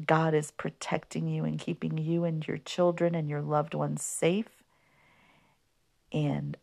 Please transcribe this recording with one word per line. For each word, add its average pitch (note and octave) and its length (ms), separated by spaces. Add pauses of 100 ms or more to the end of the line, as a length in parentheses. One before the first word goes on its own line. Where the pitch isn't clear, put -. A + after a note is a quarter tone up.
God D#3+ 280
is D3+ 180
protecting - 760
you D#3 160
and D#3 160
keeping D#3+ 380
you E3 260
and D#3+ 240
your D#3+ 100
children E3+ 560
and D#3 160
your D3 120
loved D3+ 320
ones D3 300
safe. - 600 (1500)
And D3 500